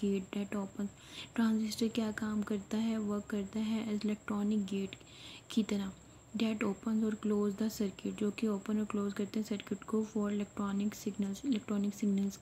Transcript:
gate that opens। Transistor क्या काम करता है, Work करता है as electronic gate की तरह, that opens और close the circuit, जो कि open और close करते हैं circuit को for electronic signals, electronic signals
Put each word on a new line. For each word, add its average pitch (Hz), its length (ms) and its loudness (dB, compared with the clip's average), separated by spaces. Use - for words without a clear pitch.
gate 196 340 2
that 202 240 -2
opens। 202 280 -4
Transistor 220 600 4
क्या 220 160 2
काम 214 220 2
करता 208 340 -2
है, 226 220 2
Work 208 300 0
करता 202 300 -2
है 220 300 0
as 208 160 0
electronic 208 680 0
gate 196 220 -2
की 220 120 4
तरह, 196 280 0
that 220 300 2
opens 220 380 2
और 214 100 2
close 208 340 4
the 220 140 2
circuit, 196 460 -2
जो 208 120 2
कि 220 160 0
open 208 320 0
और 214 60 0
close 202 280 0
करते 202 260 -2
हैं 214 80 0
circuit 202 360 -4
को 220 300 0
for 208 180 2
electronic 202 680 0
signals, 196 480 -2
electronic 202 500 0
signals 196 460 2